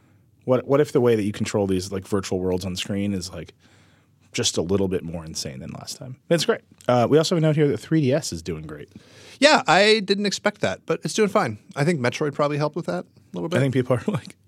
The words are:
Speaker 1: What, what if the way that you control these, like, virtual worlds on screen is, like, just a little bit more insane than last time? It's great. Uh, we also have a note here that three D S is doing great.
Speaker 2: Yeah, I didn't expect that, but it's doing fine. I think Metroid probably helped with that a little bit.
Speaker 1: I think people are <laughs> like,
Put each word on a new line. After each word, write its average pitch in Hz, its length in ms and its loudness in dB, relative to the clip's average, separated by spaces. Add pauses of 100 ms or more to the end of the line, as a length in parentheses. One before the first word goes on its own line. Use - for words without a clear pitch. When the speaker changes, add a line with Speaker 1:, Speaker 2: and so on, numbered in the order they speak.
(440)
Speaker 1:
What, 127 220 2
what 139 140 4
if 147 120 2
the 143 80 4
way 120 160 4
that 107 60 0
you 104 100 -2
control 104 340 -2
these, 95 240 -2
like, 98 160 -8
virtual 98 320 -2
worlds 90 260 -2
on 90 120 -6
screen 101 360 -4
is, 90 200 -6
like, 80 220 -14 (800)
just - 240 -2
a 101 60 0
little 98 260 0
bit 90 160 -2
more 82 200 -10
insane 80 360 -10
than 80 120 -14
last - 240 -14
time? 131 200 -16 (120)
It's 170 160 2
great. - 160 0 (260)
Uh, 120 240 4
we 143 80 6
also 160 160 2
have 165 80 2
a 160 40 4
note 151 100 4
here 151 120 4
that - 100 0
three 160 240 0
D 127 100 2
S 151 200 -2
is 82 100 -8
doing 82 240 -8
great. 76 240 -14 (480)
Speaker 2:
Yeah, 285 280 6
I 208 340 6
didn't 202 260 -2
expect - 340 -4
that, 95 260 -2
but 170 160 -2
it's - 120 -6
doing 214 160 2
fine. 147 280 0 (180)
I 143 80 0
think 160 160 0
Metroid 135 340 -2
probably 147 240 -2
helped 151 180 -2
with 165 100 -8
that 180 180 -6
a - 280 -20
little 170 160 -6
bit. 165 80 -2
Speaker 1:
I 123 40 2
think 135 140 0
people 127 220 2
are 117 100 -4
<laughs> 214 60 -2
like, - 240 -6 (120)